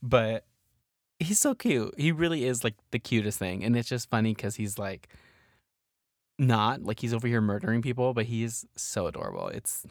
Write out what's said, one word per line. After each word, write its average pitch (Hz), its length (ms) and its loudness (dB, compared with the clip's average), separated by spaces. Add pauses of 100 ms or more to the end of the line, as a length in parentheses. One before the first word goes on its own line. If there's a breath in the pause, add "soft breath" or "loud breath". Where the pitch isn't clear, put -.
But 113 380 2 (760)
he's 180 200 0
so 285 160 4
cute. 156 420 0
He 156 160 2
really 160 320 0
is, 123 180 0
like, 113 120 0 (160)
the 120 80 0
cutest 104 400 0
thing. 95 260 -4
And 117 100 4
it's 120 140 0
just 123 220 -6
funny 110 240 2
'cause 104 220 -6
he's, 104 220 -6
like, 98 300 -8 (1300 soft breath)
not, 120 440 4
like, 110 180 -4
he's 117 140 -2
over 117 120 -2
here 120 140 4
murdering 107 400 2
people, 127 320 0
but 113 140 0
he 117 180 -2
is 117 220 -6 (100)
so - 300 -4
adorable. 50 420 -6
It's - 420 -8